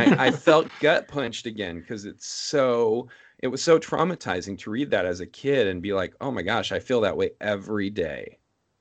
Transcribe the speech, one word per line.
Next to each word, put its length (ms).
I, 80
I 40
felt 360
gut 300
punched 360
again, 420
'cause 180
it's 200
so, 840
it 60
was 120
so 160
traumatizing 840
to 120
read 180
that 160
as 140
a 80
kid 400
and 120
be 140
like, 280
"Oh 100
my 100
gosh, 300
I 80
feel 220
that 140
way 140
every 520
day." 480